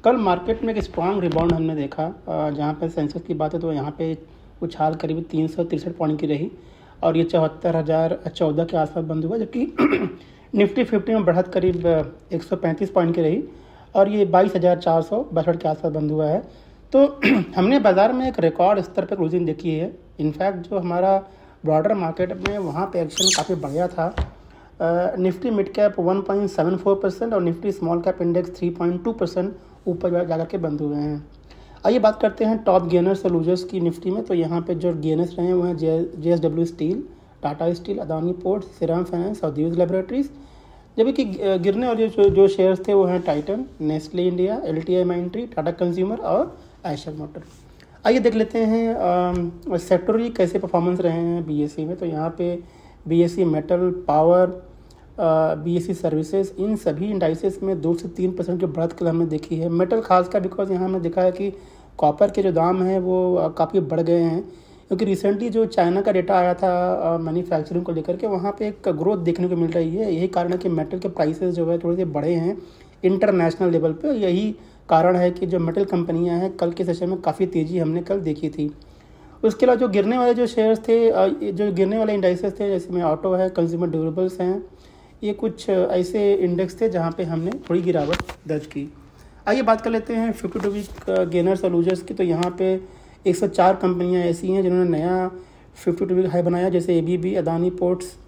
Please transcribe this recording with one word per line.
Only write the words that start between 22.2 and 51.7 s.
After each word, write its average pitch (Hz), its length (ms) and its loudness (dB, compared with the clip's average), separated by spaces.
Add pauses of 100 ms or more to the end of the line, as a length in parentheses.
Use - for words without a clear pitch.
में 208 100 -2
वहाँ 175 280 -4
पे 185 140 -4
एक्शन 160 240 -2 (120)
काफ़ी - 180 -2
बढ़िया 151 340 -2
था। - 460 -4 (460)
अ, 175 360 0
निफ्टी 185 340 0
मिड 196 220 0
कैप 208 280 2
वन 175 200 2
पॉइंट 196 300 0
सेवन 175 260 0
फ़ोर 196 260 2
परसेंट 214 320 -2
और 185 80 2
निफ्टी 170 300 -2
स्मॉल 170 280 -2
कैप 185 220 -2
इंडेक्स 175 360 -2
थ्री 175 120 -2
पॉइंट 175 340 -2
टू 226 80 -2
परसेंट 185 440 -4 (300)
ऊपर 175 240 -2
जा, 175 140 0
जा 165 120 -2
करके 165 220 -4
बंद 151 220 -4
हुए 147 160 -4
हैं। 147 320 -6 (580)
आइए 240 120 4
बात 214 220 4
करते 220 240 0
हैं 220 200 0
टॉप 180 220 4
गेनर्स 180 380 2
और 180 80 2
लूजर्स 175 320 0
की 190 160 -4
निफ्टी 170 300 -2
में। 214 120 -4
तो 190 120 -4
यहाँ 170 260 0
पे 170 140 -4
जो 165 200 -2
गेनर्स 160 440 -2
रहे 175 80 0
हैं 185 80 2
वो 180 80 2
हैं 175 140 -2
जे-, 160 440 -2
जेएसडब्ल्यू 165 440 2
स्टील, 165 400 -4 (380)
टाटा 151 300 -2
स्टील, 175 260 -6
अदानी 160 340 -4
पोर्ट, 185 300 -2
श्रीराम 165 420 -2
फाइनेंस 180 400 -4
और 156 60 0
दिव्स 160 280 -2
लेबोरेटरीज, 185 520 0 (680)
जबकि 247 260 2
गि-, 190 340 0
गिरने 202 280 0
वाले 226 220 2
जो, 202 200 6
जो 196 200 8
शेयर्स 190 400 2
थे 208 60 4
वो 196 100 6
हैं 175 180 0
टाइटन, 180 420 -2 (160)
नेस्ले 156 460 -2
इंडिया, 185 380 0
एलटीआई 165 400 0
माइंट्री, 180 420 -2
टाटा 165 240 -4
कंज्यूमर 180 460 -2
और 277 420 -2 (280)
आयशर 151 260 -8
मोटर। 151 300 -12 (640)
आइए 247 120 6
देख 226 160 2
लेते 220 240 0
हैं, 226 360 2
अम, 180 580 0 (240)
सेक्टरली 208 540 2
कैसे 185 280 0
परफॉर्मेंस 180 420 0
रहे 170 120 2
हैं 170 340 -2
बीएसई 151 380 -2